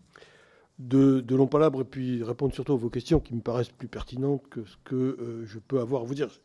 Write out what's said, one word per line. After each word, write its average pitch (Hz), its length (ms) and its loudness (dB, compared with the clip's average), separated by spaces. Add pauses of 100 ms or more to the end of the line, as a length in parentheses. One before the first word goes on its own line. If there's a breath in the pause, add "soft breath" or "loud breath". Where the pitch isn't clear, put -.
(760 soft breath)
de, 135 440 4
de 120 140 0
longs 135 120 6
palabres 147 340 4
et 127 40 -2
puis 127 360 -4
répondre 123 320 -2
surtout 139 200 -2
à 131 40 4
vos 113 120 -2
questions 139 300 2
qui - 140 -6
me 117 80 -4
paraissent 120 280 -2
plus - 180 -14
pertinentes 131 640 -4
que 113 160 -10
ce 95 180 -20
que, 131 120 -6
euh, 120 500 -4
je 107 120 -14
peux 131 220 -2
avoir 120 240 -2
à - 20 -6
vous 123 80 -8
dire. 139 160 -4 (160)